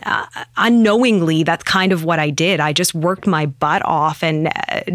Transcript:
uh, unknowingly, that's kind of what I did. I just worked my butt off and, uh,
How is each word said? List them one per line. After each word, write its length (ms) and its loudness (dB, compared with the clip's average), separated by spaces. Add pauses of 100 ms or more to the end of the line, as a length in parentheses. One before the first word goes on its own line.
uh, 220 -4 (320)
unknowingly, 840 2
that's 200 0
kind 280 0
of 120 0
what 140 0
I 100 0
did. 320 0
I 140 0
just 200 -2
worked 320 -2
my 200 2
butt 400 -2
off 360 -2
and, 260 0
uh, 320 -4 (140)